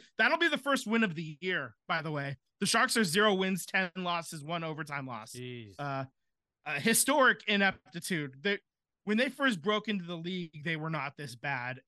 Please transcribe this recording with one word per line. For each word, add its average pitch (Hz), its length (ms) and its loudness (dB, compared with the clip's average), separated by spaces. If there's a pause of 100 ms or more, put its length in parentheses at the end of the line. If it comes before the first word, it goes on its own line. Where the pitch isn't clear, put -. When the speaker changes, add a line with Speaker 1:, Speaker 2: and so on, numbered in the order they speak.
(180)
Speaker 1:
that'll 262 200 4
be 339 100 4
the 302 100 2
first 269 300 0
win 226 160 4
of 175 100 -2
the 156 260 -8
year, 165 360 -4 (100)
by 165 160 0
the 160 80 -4
way. 139 280 -4 (200)
The - 80 0
Sharks 247 300 4
are 226 80 6
zero 202 300 4
wins, 190 320 0
ten 190 280 0
losses, 170 480 -6
one 165 220 -4
overtime 147 420 -6
loss. 113 300 -10
Speaker 2:
Jeez. 120 420 -12
Speaker 1:
Uh, 139 280 -4 (580)
uh, 147 160 -4
historic 247 680 4
ineptitude. 185 960 0
They, 202 160 0 (460)
when 214 140 2
they 269 100 2
first 247 340 2
broke 208 240 0
into 202 180 -2
the 175 120 -6
league, 165 480 -8
they 165 120 -2
were 160 140 -4
not 143 260 -4
this 139 200 -10
bad, 127 500 -4